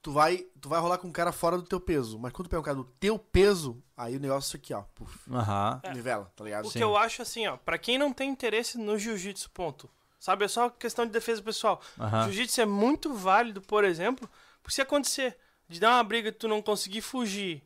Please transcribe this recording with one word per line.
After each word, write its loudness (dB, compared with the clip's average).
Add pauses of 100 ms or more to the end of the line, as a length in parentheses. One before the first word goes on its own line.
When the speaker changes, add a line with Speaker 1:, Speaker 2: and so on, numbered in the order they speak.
Speaker 1:
Tu -10
vai, 4 (160)
tu -16
vai 2
rolar 2
com -12
um -10
cara 0
fora 0
do -4
teu -4
peso. -2
Mas -8
quando -10
tu -6
pega 0
um -6
cara -2
do -6
teu -2
peso, 4 (160)
aí -6
o -6
negócio -2
aqui, -12
ó. -6 (100)
Puf, -16 (140)
Speaker 2:
Aham. 0
Speaker 3:
É. -10
Speaker 1:
nivela, -6
tá -16
ligado? -6
Speaker 3:
O -6
Speaker 2:
Sim. -6
Speaker 3:
que 0
eu 2
acho, 2
assim, -4
ó, -4
pra -4
quem 0
não 2
tem -4
interesse -2
no 0
jiu-jitsu, -6
ponto. -8 (300)
Sabe, 2
é 0
só 2
questão -4
de -8
defesa -2
pessoal. 0 (180)
Speaker 2:
Aham. 2
Speaker 3:
Jiu-jitsu 0
é 6
muito 2
válido, 2
por 2
exemplo, 0 (320)
por -10
se -4
acontecer 0 (320)
de -16
dar 8
uma 6
briga 0
e -8
tu -6
não 0
conseguir -2
fugir. -4